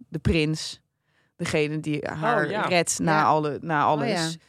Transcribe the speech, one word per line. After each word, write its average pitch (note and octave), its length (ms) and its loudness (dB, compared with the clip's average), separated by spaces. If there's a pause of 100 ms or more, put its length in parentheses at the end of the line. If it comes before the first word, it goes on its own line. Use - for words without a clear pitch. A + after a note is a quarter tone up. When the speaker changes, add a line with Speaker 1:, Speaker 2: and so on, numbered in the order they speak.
Speaker 1:
de - 100 -8
prins, D#3 640 0 (540)
degene D#3 440 -2
die D3 280 -4
haar D#3 360 0
Speaker 2:
Oh, D3 60 -2
ja. G#3 120 -4
Speaker 1:
redt E3+ 380 0
na E3 200 2
Speaker 3:
Ja. D#3 60 4
Speaker 1:
alle, D3 360 2
na D#3 220 -2
Speaker 3:
Oh G#2 60 4
Speaker 1:
alles. D3+ 220 0
Speaker 3:
ja, E3 180 0 (200)